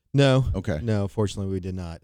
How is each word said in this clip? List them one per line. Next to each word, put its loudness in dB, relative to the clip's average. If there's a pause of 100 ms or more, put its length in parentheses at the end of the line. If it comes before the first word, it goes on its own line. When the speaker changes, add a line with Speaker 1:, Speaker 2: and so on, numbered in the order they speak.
(140)
Speaker 1:
No. 6
Speaker 2:
Okay. -2
Speaker 1:
No, 0
fortunately, -4
we -2
did -8
not. -10